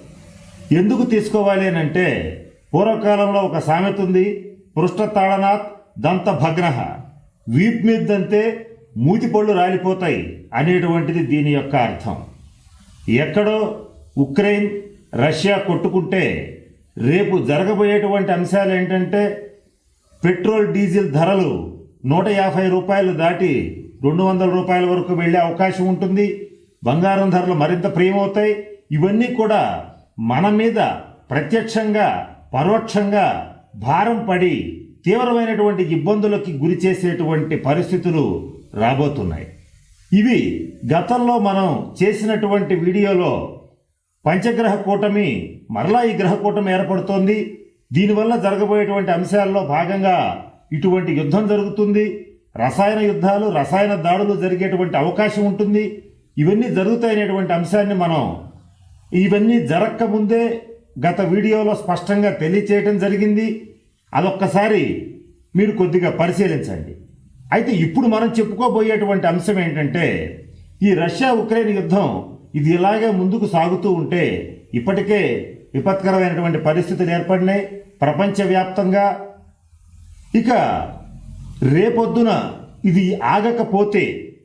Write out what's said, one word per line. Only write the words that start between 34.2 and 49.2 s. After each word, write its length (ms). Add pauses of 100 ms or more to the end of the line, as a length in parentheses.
పడి 580 (180)
తీవ్రమైనటువంటి 800
ఇబ్బందులకి 680
గురి 320
చేసేటువంటి 720
పరిస్థితులు 1000 (180)
రాబోతున్నాయి. 720 (640)
ఇవి 600 (220)
గతంలో 440
మనం 640
చేసినటువంటి 720
వీడియోలో, 840 (640)
పంచగ్రహ 480
కూటమి, 840 (100)
మరలా 320
ఈ 140
గ్రహ 180
కూటమి 380
ఏర్పడుతోంది, 880 (340)
దీనివల్ల 440
జరగబోయేటువంటి 760
అంశాల్లో 540